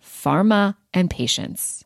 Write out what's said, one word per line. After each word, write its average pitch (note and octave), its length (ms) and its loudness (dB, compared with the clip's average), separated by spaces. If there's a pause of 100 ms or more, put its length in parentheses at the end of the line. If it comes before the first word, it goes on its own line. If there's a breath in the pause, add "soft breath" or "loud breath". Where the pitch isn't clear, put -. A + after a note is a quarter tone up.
pharma, G3+ 760 2 (160)
and F3+ 160 2
patients. - 760 -6